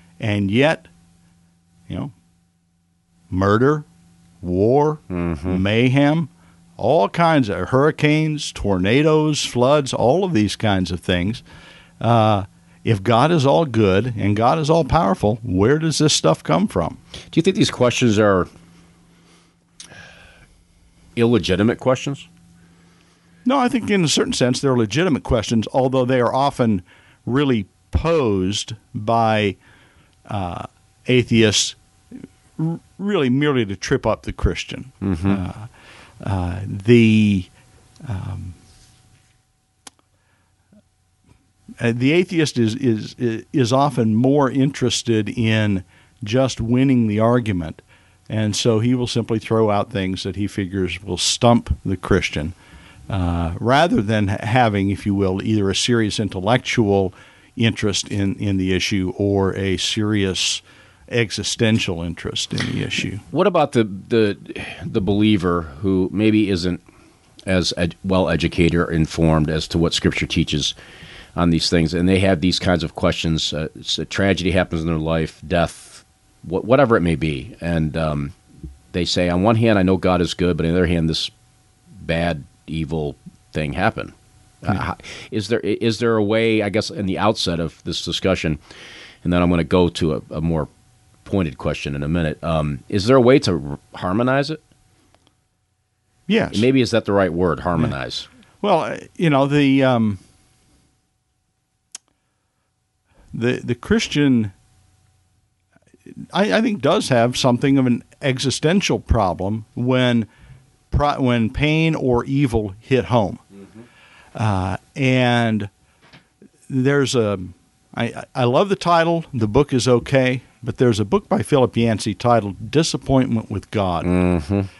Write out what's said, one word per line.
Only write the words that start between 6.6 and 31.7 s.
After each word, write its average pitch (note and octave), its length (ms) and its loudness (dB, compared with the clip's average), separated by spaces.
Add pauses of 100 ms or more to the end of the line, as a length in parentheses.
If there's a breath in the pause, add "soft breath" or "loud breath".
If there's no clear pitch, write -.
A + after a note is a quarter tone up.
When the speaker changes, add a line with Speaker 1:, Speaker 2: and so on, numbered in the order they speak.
Speaker 1:
all D#3 320 0
kinds D#3+ 400 2
of F#2 200 -4
hurricanes, D3+ 840 0
tornadoes, C#3+ 920 2
floods, C3 500 2
all D#3 300 2
of F3+ 80 -4
these G#2+ 240 2
kinds F#2+ 340 0
of F2+ 100 -6
things. F#2+ 420 -2 (580 loud breath)
Uh, A2 440 2 (380 soft breath)
if G#2 200 0
God A#2+ 280 4
is D3+ 160 2
all D#3 200 4
good A2+ 500 2
and G2+ 180 0
God A#2+ 240 2
is D3+ 100 -2
all D#3+ 160 2
powerful, D#3 580 0
where G#2+ 360 2
does D#3+ 200 -2
this D3 160 2
stuff - 280 0
come E3+ 240 0
from?" - 320 -4 (320 loud breath)
Speaker 2:
Do - 80 -4
you E3 40 4
think F#3+ 140 2
these - 140 2
questions A#2 480 2
are G2 300 4 (2750 loud breath)
illegitimate G#2+ 640 2
questions? C3 500 -2 (1160 soft breath)
Speaker 1:
No, C4 140 0
I F#3+ 100 2
think A2+ 220 -2
in G3 140 2
a D3 40 2
certain - 240 0
sense B2 280 0
they're C3+ 160 2
legitimate A#2+ 480 0
questions, A2+ 480 0
although C3 320 2
they B2+ 160 2
are A#2 120 2
often B2 500 0 (440 soft breath)
really B2 400 0 (240)
posed G#2+ 840 0 (200)
by, A2 600 0 (720 soft breath)
uh, F#2 380 -8 (420)
atheists A2+ 680 2 (840)